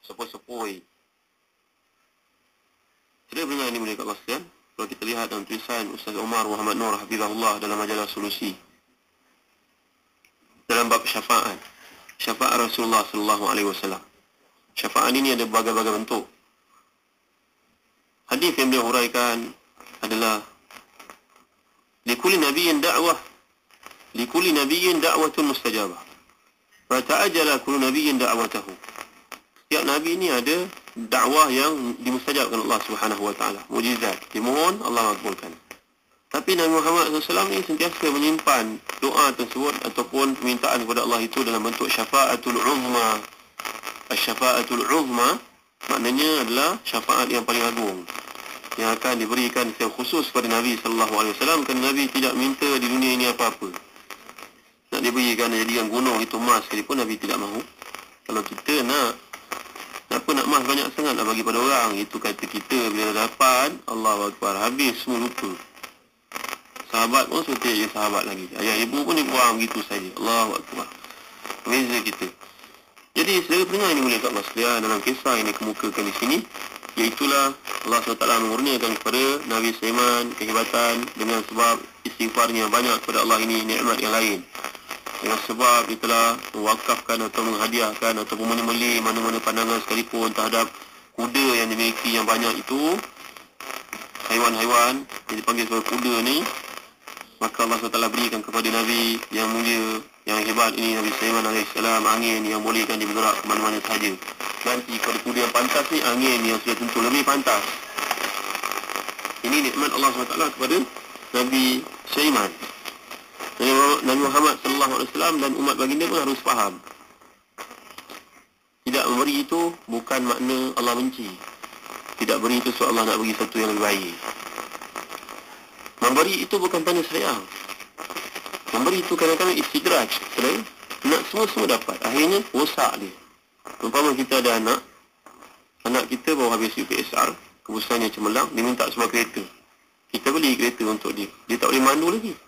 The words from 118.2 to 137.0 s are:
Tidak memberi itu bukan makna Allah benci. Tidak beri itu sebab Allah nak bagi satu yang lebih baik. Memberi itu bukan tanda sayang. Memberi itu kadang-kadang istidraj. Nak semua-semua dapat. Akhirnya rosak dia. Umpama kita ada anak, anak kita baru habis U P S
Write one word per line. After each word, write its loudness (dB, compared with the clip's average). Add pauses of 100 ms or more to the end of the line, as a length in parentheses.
Tidak 2
memberi 2
itu 0 (160)
bukan -2
makna 0
Allah 2
benci. -4 (880)
Tidak 0
beri 2
itu 0
sebab 2
Allah 2
nak 2
bagi -2
satu -2
yang 2
lebih 0
baik. 0 (1900)
Memberi 4
itu -2
bukan 0
tanda 0
sayang. -2 (1400)
Memberi 2
itu 0
kadang-kadang 4
istidraj. 2 (960)
Nak 4
semua-semua 2
dapat. -6
Akhirnya 4 (160)
rosak 2
dia. -10 (720)
Umpama 2
kita 2
ada 4
anak, 2 (1040)
anak 0
kita 0
baru 2
habis -2
U -4
P 0
S -4